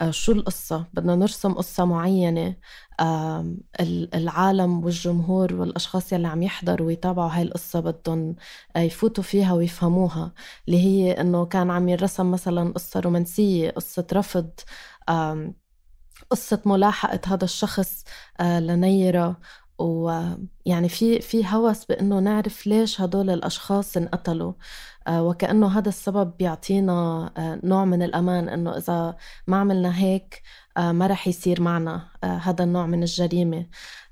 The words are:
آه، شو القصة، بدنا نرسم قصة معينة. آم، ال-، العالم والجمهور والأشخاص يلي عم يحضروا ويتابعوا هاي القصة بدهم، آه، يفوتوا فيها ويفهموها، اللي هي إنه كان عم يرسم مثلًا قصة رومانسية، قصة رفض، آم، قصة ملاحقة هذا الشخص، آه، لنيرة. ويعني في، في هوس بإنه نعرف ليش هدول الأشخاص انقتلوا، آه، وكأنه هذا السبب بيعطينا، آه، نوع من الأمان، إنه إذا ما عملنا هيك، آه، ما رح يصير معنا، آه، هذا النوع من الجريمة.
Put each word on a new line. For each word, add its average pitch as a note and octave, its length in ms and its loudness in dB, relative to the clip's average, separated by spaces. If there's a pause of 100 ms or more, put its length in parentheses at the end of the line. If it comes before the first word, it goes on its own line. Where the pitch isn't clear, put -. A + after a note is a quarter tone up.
آه، E3 100 0
شو A3+ 220 4
القصة، F3 520 -2 (100)
بدنا F3 220 2
نرسم G3 360 0
قصة F3+ 320 -2
معينة. F3 720 0 (460)
آم، D#3+ 580 -2 (220)
ال-، E3+ 340 -2
العالم F3 680 2
والجمهور F3 720 0
والأشخاص F3+ 580 -4
يلي E3+ 160 0
عم D#3+ 140 -2
يحضروا F3 440 -2
ويتابعوا E3+ 440 -2
هاي E3+ 120 0
القصة - 380 -4
بدهم، E3 560 -4 (400)
آه، E3+ 40 0
يفوتوا F#3+ 440 0
فيها G3 280 2
ويفهموها، E3+ 800 0 (360)
اللي F3 120 4
هي F#3+ 400 4
إنه F3 260 2
كان F3+ 240 0
عم F3+ 180 2
يرسم F3+ 420 0
مثلًا F3 420 0
قصة F3+ 280 -6
رومانسية، F3 680 2
قصة - 420 -6
رفض، F3+ 380 0 (580)
آم، D#3+ 460 -2 (760)
قصة G#3+ 360 0
ملاحقة G3+ 600 2
هذا F#3 180 0
الشخص، - 600 -2 (360)
آه، F3 200 2
لنيرة. F3 760 4 (420)
ويعني E3+ 1120 -2
في، A3+ 320 2
في A3 260 0
هوس A3 380 2
بإنه G3 360 0
نعرف G#3 460 0
ليش G#3+ 340 2
هدول F#3+ 300 0
الأشخاص G3 640 -2
انقتلوا، E3+ 560 -2 (560)
آه، E3 160 2
وكأنه G3 540 4
هذا G#3 100 0
السبب F#3+ 500 -2
بيعطينا، F3 1000 0
آه، D#3+ 260 -6
نوع F#3+ 200 4
من F3+ 180 2
الأمان، F3 460 0
إنه E3+ 280 -4
إذا E3+ 400 -2 (300)
ما F#3 100 2
عملنا F#3 420 2
هيك، F#3+ 440 0 (340)
آه، E3+ 160 0
ما F3 140 2
رح F#3+ 220 0
يصير F3 340 0
معنا، E3+ 460 -2 (160)
آه، F3+ 120 -2
هذا F3 280 0
النوع F3 220 0
من E3+ 160 0
الجريمة. E3+ 640 0 (460)